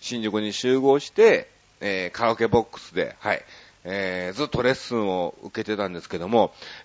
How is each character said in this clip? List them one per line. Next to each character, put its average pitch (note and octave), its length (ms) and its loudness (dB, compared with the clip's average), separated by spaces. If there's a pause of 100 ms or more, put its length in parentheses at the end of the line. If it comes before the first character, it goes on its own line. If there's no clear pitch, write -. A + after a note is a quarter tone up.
新 A#2+ 220 -8
宿 G#2+ 180 -2
に G#2 120 -4
集 B2+ 260 0
合 C#3 220 4
し - 100 -12
て、 G3+ 380 6 (320)
え F2+ 340 -4
ー、 - 20 -14
カ A#2 100 0
ラ A2+ 60 4
オ A2+ 40 0
ケ A2+ 100 2
ボ A2+ 160 4
ッ - 40 -8
ク - 120 -20
ス - 160 -20
で、 E2+ 240 -2
は G#2 160 -2
い。 - 80 -4 (400)
え F#2 500 -4
ー、 G2 40 -12
ず C#3+ 80 -2
っ D3 40 -4
と B2 140 -2
レ B2 100 4
ッ - 20 0
ス - 200 -6
ン G#2+ 140 -2
を F#2 340 -2
受 - 200 -8
け - 20 -6
て G#2+ 120 -4
た G2 120 -4
ん F2+ 40 -8
で E2+ 80 -10
す - 80 -18
け F2 100 -8
ど E2+ 100 -6
も、 A2 240 4 (320)